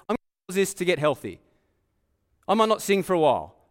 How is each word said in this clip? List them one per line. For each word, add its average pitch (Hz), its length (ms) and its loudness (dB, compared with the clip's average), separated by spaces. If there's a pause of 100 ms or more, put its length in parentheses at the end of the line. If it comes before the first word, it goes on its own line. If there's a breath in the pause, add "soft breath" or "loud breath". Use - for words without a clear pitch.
"I'm 180 80 -4
gonna - 340 -14
use 185 60 -8
this 190 200 0
to 185 100 -6
get 170 140 0
healthy. 139 400 -4 (1080)
I 190 60 0
might 220 160 2
not 214 120 0
sing 196 220 0
for 190 100 -2
a 175 60 2
while. 113 360 0 (160)